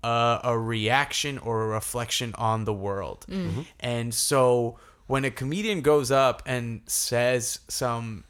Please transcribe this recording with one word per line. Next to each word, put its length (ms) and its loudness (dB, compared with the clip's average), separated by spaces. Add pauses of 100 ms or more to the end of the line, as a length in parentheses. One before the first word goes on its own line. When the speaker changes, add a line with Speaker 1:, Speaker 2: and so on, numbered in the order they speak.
Speaker 1:
uh, 400 2
a 140 2
reaction 800 0
or 240 -2
a 40 -2
reflection 680 -4
on 300 0
the 80 0
world. 560 -6
Speaker 2:
Mm. 200 -4
Speaker 3:
Mm-hmm. 120 -2 (180)
Speaker 1:
And 340 -2
so 640 2 (300)
when 180 0
a 60 0
comedian 500 -2
goes 300 4
up 340 4
and 400 -4
says 840 0
some 640 -4